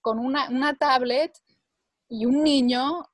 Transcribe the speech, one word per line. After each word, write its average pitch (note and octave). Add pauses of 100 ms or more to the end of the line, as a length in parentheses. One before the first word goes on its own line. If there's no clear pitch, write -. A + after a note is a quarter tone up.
con A3+
una, C4
una C#4
tablet C4 (720)
y A3+
un C#4
niño C#4